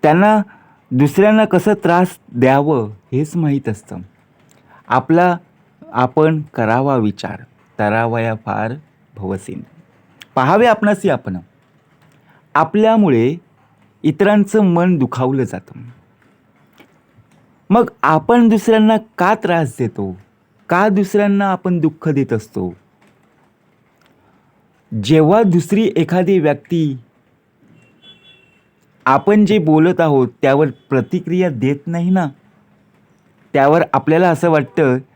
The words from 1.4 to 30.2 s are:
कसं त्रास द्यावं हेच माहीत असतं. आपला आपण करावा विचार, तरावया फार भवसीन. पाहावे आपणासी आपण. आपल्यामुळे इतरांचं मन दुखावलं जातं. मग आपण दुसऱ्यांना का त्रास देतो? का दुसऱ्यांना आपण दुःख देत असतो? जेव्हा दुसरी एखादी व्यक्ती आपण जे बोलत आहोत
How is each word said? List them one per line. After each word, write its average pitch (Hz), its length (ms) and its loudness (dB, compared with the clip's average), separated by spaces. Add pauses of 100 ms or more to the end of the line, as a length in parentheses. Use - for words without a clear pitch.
कसं 208 280 0
त्रास 180 440 0 (180)
द्यावं 131 540 2 (240)
हेच 151 220 -4
माहीत 143 340 -2
असतं. 98 280 -12 (880)
आपला 170 500 0 (540)
आपण 156 500 0
करावा 131 540 -2
विचार, 104 400 -6 (440)
तरावया 113 560 -2
फार 107 380 -8 (420)
भवसीन. 95 460 -10 (760)
पाहावे 170 300 2
आपणासी 208 440 0
आपण. 113 280 -6 (1160)
आपल्यामुळे 160 800 2 (680)
इतरांचं 202 580 2
मन 175 360 2
दुखावलं 131 460 -2
जातं. - 360 -12 (1900)
मग 233 200 2 (140)
आपण 220 460 2
दुसऱ्यांना 220 480 2 (200)
का 190 180 2
त्रास 170 440 -4
देतो? 101 380 -6 (520)
का 185 180 2
दुसऱ्यांना 202 640 0
आपण 180 280 -4
दुःख 156 300 -4
देत 139 240 -2
असतो? 95 400 -8 (2250)
जेव्हा 156 400 4
दुसरी 190 520 0
एखादी 180 440 0
व्यक्ती 147 580 -4 (2000)
आपण 202 380 2
जे 202 120 2
बोलत 160 440 2
आहोत 139 260 2 (140)